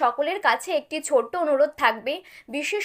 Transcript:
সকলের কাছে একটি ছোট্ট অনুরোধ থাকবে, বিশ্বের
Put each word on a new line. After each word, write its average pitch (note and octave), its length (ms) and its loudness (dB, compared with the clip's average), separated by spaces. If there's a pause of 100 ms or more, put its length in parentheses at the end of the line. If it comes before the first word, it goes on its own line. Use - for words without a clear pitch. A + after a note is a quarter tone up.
সকলের D4 380 0
কাছে B3+ 300 0 (100)
একটি D4+ 220 -8
ছোট্ট B3+ 340 0
অনুরোধ D4+ 420 2
থাকবে, A3+ 360 0 (360)
বিশ্বের D4 360 -4